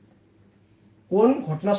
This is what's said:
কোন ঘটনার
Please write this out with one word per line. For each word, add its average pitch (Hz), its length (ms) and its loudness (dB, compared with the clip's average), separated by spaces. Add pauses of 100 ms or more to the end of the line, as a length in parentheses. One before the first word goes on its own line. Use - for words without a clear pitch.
(1120)
কোন 214 180 4 (200)
ঘটনার 190 300 -2